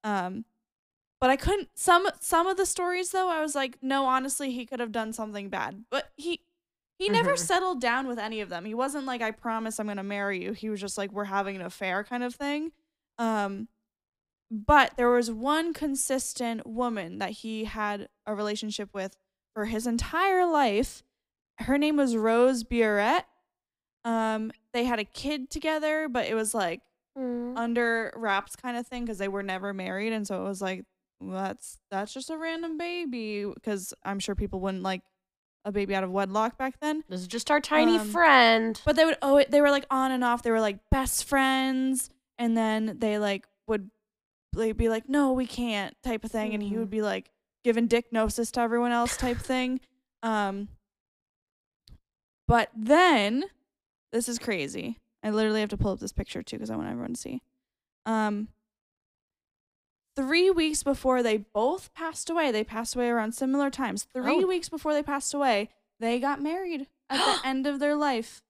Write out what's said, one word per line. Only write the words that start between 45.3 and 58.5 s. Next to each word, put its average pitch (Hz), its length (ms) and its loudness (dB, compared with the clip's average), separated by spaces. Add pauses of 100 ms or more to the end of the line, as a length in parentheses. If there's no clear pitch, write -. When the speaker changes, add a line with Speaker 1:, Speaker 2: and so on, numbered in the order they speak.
Speaker 1:
we 254 140 0
can't," 226 560 -4
type 226 200 -4
of 220 80 -8
thing, 214 220 -2
and 208 80 -2
he 208 140 -4
Speaker 2:
Mm. - 20 -2
Speaker 1:
would 226 140 -4
be, 214 100 -2
like, 190 300 -4 (320)
giving 233 240 4
dicknosis 233 640 0
to - 100 -2
everyone 240 300 2
else 240 260 0
type 240 200 0
Speaker 2:
<laughs> - 20 -6
Speaker 1:
thing. 254 400 -2 (420)
Um, 208 480 -2 (1800)
but 233 280 4
then, 262 720 4 (640)
this 240 180 -2
is 233 100 -6
crazy. 185 600 -6 (240)
I 214 80 -2
literally 214 280 2
have 208 100 -2
to 202 80 -6
pull 196 140 0
up 185 80 -6
this - 140 -10
picture, - 300 -6
too, - 140 -10
'cause 220 120 -8
I 220 60 -6
want - 140 -6
everyone 240 240 -6
to 247 60 -8
see. 254 220 -10 (640)
Um, 214 420 -2 (1700)